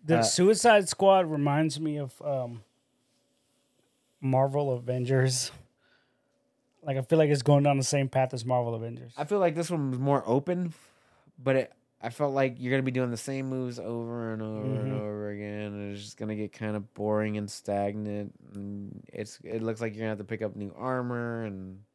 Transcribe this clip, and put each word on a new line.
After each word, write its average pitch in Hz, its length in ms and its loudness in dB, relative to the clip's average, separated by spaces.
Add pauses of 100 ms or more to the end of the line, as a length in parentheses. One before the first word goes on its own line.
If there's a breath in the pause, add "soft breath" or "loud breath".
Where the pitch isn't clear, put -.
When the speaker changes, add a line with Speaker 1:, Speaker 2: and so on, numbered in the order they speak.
Speaker 1:
The 160 140 4
Speaker 2:
Uh, 117 40 4
Speaker 1:
Suicide 202 640 6
Squad 190 420 6
reminds 147 500 2
me 151 180 -2
of, 135 240 -8
um, 123 400 -4 (1600)
Marvel 135 520 2
Avengers. 127 800 2 (1300)
Like, 139 120 0
I 135 60 0
feel 160 160 4
like 156 120 6
it's 139 120 2
going 143 200 8
down 143 140 4
the 135 80 0
same 139 240 0
path 131 260 0
as 113 100 -6
Marvel 120 300 0
Avengers. 117 420 -10
Speaker 2:
I 147 80 -4
feel 202 140 0
like 170 160 4
this 165 160 -2
one 147 200 0
was 127 100 -2
more 139 260 2
open, 170 480 0 (640 soft breath)
but 131 180 2
it, 127 160 0 (300)
I 117 80 -6
felt 139 240 -2
like 135 240 2
you're 127 140 -2
gonna 135 100 2
be 131 80 0
doing 127 200 0
the 117 60 -4
same 135 320 -6
moves 127 300 -4
over 117 540 -6
and 110 100 -6
over 110 180 -6 (200)
and 131 120 -4
Speaker 1:
Mm-hmm. 104 80 -2
Speaker 2:
over 104 300 -6
again, 104 440 -8
and 101 180 -8
it's 101 100 -10
just 107 140 -16
gonna 107 180 -6
get 107 180 -6
kinda 107 280 -4
boring 107 580 -2
and 104 100 -6
stagnant. 104 840 -4 (220)
And 101 580 -12
it's, - 320 -12
it 113 180 -6
looks 113 180 -4
like 113 140 -4
you're 107 60 -12
gonna 113 100 -4
have 107 80 -6
to 101 60 -10
pick 107 180 -8
up 107 140 -6
new 101 200 -10
armor 120 680 -4
and 95 340 -10 (160)